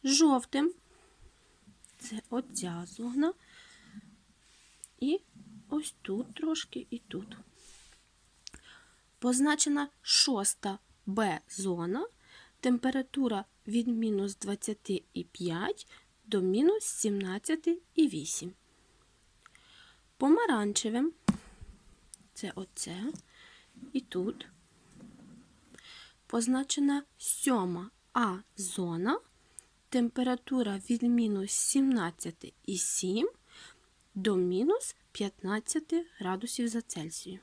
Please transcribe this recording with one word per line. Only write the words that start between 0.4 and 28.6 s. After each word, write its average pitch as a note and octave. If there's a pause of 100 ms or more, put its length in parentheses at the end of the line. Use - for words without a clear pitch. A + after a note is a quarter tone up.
це -
оця F3+ (100)
зона, C4 (1700)
і D4 (500)
ось D4+
тут A3+
трошки, D#4
і A#3+
тут. - (1800)
Позначена C#4+ (140)
шоста G3+ (280)
Б G3
зона, F#3+ (540)
температура B3+ (220)
від A3+
мінус G#3+
двадцяти G3+ (120)
і F3
п'ять F3 (380)
до G#3+
мінус C4+
сімнадцяти G#3 (160)
і D#4
вісім. E3+ (1600)
Помаранчевим C4 (1200)
це -
оце F#3+ (800)
і C4
тут. - (1800)
Позначена C4+ (160)
сьома F#3+ (220)
А A3 (200)
зона, F#3 (680)